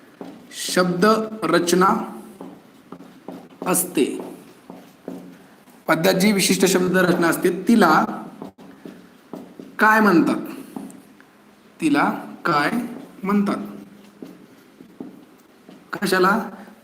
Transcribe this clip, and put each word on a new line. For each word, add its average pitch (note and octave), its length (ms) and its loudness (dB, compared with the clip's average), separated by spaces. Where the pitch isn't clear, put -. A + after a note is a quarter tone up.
शब्द F3+ 540 0
रचना F3+ 680 2
असते, - 680 -2
पद्यात E3 260 2
जी G3 180 2
विशिष्ट F#3+ 340 2
शब्द F3+ 300 2
रचना F3 320 2
असते - 400 -2
तिला F3+ 360 6
काय G#3+ 220 4
म्हणतात? E3 360 4
तिला D#3+ 320 2
काय D3+ 260 0
म्हणतात? G3+ 340 0
कशाला? F#3 460 2